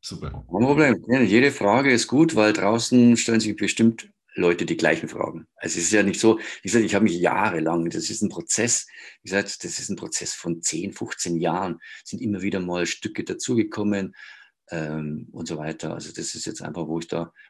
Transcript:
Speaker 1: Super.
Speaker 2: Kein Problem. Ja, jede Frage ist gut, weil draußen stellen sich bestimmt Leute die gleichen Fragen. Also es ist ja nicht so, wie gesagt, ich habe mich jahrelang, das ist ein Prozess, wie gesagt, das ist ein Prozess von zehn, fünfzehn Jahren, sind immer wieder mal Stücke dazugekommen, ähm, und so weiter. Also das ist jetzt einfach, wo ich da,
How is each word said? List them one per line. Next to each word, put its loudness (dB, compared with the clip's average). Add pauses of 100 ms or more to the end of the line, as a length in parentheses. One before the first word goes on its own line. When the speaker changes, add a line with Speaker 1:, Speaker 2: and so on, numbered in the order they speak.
Speaker 1:
Super. -10
Speaker 2:
Kein -12
Problem. 2
Ja, 2
jede 4
Frage 4
ist 2
gut, 4
weil 6
draußen 6
stellen 2
sich -2
bestimmt 2 (240)
Leute 2
die -2
gleichen 2
Fragen. -8 (100)
Also -6
es -2
ist 0
ja 6
nicht 0
so, 6
wie -12
gesagt, 4
ich -2
habe 4
mich 2
jahrelang, 0
das -6
ist -6
ein -2
Prozess, -2 (340)
wie -20
gesagt, -4
das -8
ist -10
ein -6
Prozess -8
von -8
zehn, -4
fünfzehn -6
Jahren, -2 (240)
sind -12
immer -4
wieder -2
mal -2
Stücke -8
dazugekommen, -2 (560)
ähm, -8
und -12
so -8
weiter. -8
Also -12
das -10
ist -10
jetzt -10
einfach, -8
wo -4
ich -10
da, -6 (160)